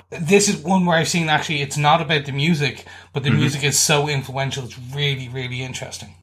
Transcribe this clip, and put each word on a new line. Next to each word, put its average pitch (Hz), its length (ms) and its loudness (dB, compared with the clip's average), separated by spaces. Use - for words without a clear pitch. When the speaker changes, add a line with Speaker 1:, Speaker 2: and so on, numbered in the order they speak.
Speaker 1:
This 202 380 4
is 190 80 0
one 175 300 2
where 170 120 4
I've 156 100 0
seen 165 200 0
actually 151 340 0
it's 143 140 -6
not 147 240 4
about 151 240 0
the 139 80 -8
music, 139 520 0
but 135 100 -4
the 143 80 -2
Speaker 2:
Mm-hmm. 143 80 4
Speaker 1:
music 143 260 0
is 139 140 2
so 147 300 4
influential. 135 560 -4
It's 110 140 -14
really, 139 340 -4
really 127 340 -8
interesting. - 600 -12